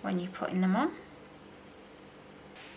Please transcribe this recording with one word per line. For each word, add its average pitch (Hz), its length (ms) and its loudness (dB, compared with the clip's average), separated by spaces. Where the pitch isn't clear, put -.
when 190 180 2
you're 180 100 -2
putting - 300 0
them 185 160 8
on. 285 160 6